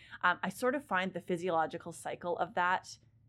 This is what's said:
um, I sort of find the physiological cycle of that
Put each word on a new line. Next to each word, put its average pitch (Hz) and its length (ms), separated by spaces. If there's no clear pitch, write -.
um, 180 220
I 185 60
sort 247 260
of 285 80
find 185 280
the 175 80
physiological 165 720
cycle 151 460
of 175 160
that 180 420